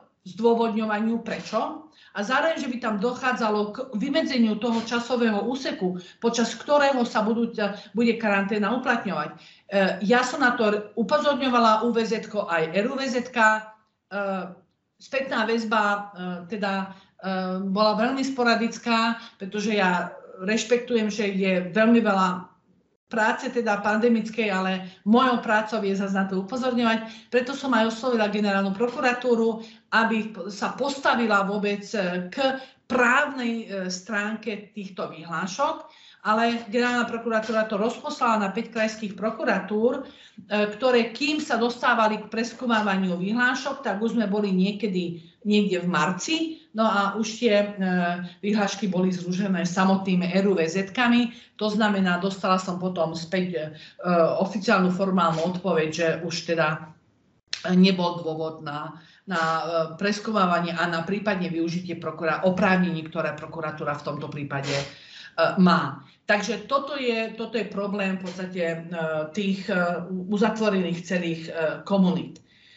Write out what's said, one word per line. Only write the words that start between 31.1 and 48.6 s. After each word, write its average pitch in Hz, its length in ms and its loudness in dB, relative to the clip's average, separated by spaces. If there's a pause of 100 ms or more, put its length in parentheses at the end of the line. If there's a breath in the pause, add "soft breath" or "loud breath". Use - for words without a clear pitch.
vôbec, 202 480 -2
e, 180 320 -2
k 269 320 0 (320 loud breath)
právnej, 247 720 2
e, 185 240 -6
stránke 208 880 -6
týchto 185 320 -10
vyhlášok, 170 800 -4 (400 loud breath)
ale 233 400 0
generálna 240 400 0
prokuratúra 220 640 -2
to 202 80 -2
rozposlala 233 640 0
na 196 80 0
päť 226 240 -6
krajských 220 400 -2
prokuratúr, 226 880 0
e, - 720 -4
ktoré, 240 400 2
kým 302 240 0
sa - 160 -2
dostávali 226 640 2
k - 80 -12
preskúmávaniu 208 880 0
vyhlášok, 247 720 0
tak 202 160 -2
už 233 160 0
sme 208 80 2
boli 202 240 0
niekedy 185 720 0 (240 loud breath)
niekde 208 320 4
v 175 80 -2
marci, 180 480 0 (400 loud breath)
no 220 80 2
a 226 320 2
už - 240 -4
tie, 220 160 4
e, 202 120 4 (760 loud breath)
vyhlášky 208 480 0